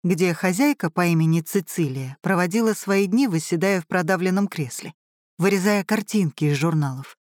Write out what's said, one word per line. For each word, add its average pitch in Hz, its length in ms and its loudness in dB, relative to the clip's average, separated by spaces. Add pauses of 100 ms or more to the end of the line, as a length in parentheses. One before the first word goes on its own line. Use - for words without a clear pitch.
где 175 300 0
хозяйка 185 560 0
по 180 160 0
имени 160 360 4
Цицилия 135 800 -4
проводила 190 520 0
свои 196 340 0
дни, 240 200 2
восседая 180 540 0
в - 60 -14
продавленном 185 600 0
кресле, 160 460 -8 (440)
вырезая 202 460 2
картинки 202 640 -2
из 147 120 2
журналов 143 680 -2